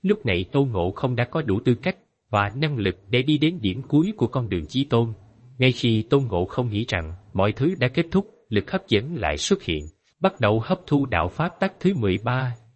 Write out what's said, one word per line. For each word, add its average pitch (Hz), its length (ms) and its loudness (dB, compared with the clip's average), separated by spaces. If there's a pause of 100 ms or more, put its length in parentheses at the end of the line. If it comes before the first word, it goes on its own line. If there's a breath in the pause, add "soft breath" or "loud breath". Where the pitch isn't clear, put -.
lúc 196 240 0
này 90 260 2
Tôn 139 160 2
Ngộ 92 220 0
Không 123 260 -4
đã 120 80 0
có 160 180 -4
đủ 104 220 0
tư 123 100 4
cách 185 220 -4 (340)
và 101 260 0
năng 147 200 -2
lực 98 200 0 (120)
để 123 140 2
đi 151 160 2
đến 160 220 2
điểm 107 220 -2
cuối 165 340 2
của 120 100 2
con 120 220 -2
đường 87 180 -2
chí 135 180 -2
tôn. 117 280 2 (460)
Ngay 127 140 4
khi 113 300 2
Tôn 139 220 2
Ngộ 92 200 0
Không 123 260 -4
nghĩ 104 180 -2
rằng 87 260 -4 (180)
mọi 101 200 2
thứ 165 260 0
đã 127 100 0
kết 170 220 -2
thúc, 190 200 0 (180)
lực 101 220 -2
hấp - 180 -6
dẫn 127 280 0
lại 76 220 -2
xuất - 240 0
hiện, 78 220 -4 (360)
bắt 190 200 0
đầu 110 240 4
hấp 185 220 -2
thu 139 200 2
đạo 87 220 0
pháp - 320 -6
tắc 98 200 -2
thứ 190 160 2
mười 101 280 0
ba. 123 320 -4 (200)